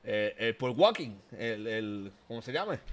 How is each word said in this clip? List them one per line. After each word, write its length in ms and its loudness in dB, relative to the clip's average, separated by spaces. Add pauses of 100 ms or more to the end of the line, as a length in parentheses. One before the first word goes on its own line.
eh, 340 0
el 180 2
Paul 160 0
Walking, 460 4 (200)
el, 300 -2
el, 440 -4 (160)
¿cómo 140 -8
se 120 -10
llama? 260 -2 (140)